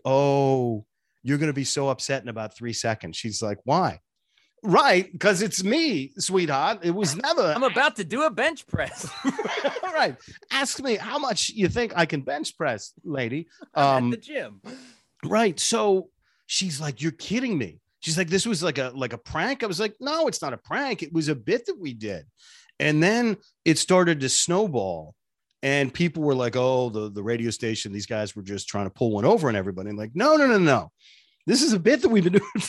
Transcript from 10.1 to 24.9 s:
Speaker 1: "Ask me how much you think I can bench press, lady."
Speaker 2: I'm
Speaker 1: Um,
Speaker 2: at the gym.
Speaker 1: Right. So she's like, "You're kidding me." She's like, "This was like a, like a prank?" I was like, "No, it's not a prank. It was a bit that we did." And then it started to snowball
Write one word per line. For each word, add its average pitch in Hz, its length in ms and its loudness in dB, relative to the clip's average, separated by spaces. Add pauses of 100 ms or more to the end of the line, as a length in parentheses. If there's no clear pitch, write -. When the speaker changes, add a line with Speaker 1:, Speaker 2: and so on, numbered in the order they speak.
Speaker 1:
"Ask 269 320 -2
me 240 140 0
how 226 220 -6
much 254 300 -2
you 190 200 0
think 233 280 -2
I 170 80 4
can 151 160 -2
bench - 380 -6
press, 127 340 -4 (100)
lady." 139 460 -4 (260)
Speaker 2:
I'm 135 300 4
Speaker 1:
Um, 120 80 2
Speaker 2:
at 113 80 -8
the - 60 -20
gym. 151 340 -10 (640)
Speaker 1:
Right. 208 340 0
So 202 520 0 (360)
she's 160 340 -4
like, 143 200 -6
"You're 156 120 -2
kidding 233 440 -4
me." 90 240 -6 (200)
She's 160 180 -2
like, 180 100 0
"This 185 160 0
was 196 180 -2
like 156 140 0
a, 131 180 -4
like 127 200 -4
a - 40 -8
prank?" 202 440 -4
I 226 40 -2
was 180 140 -4
like, 214 180 -4
"No, 302 300 -2
it's - 140 -6
not 139 100 -6
a 113 60 -8
prank. 254 440 -6
It 156 120 -10
was 156 140 0
a 156 60 0
bit 147 320 -2
that 349 120 -6
we 147 160 -8
did." 101 320 -8 (520)
And 151 240 2
then 220 360 2 (260)
it 160 140 4
started 175 420 4
to 131 80 -2
snowball 117 840 -2 (480)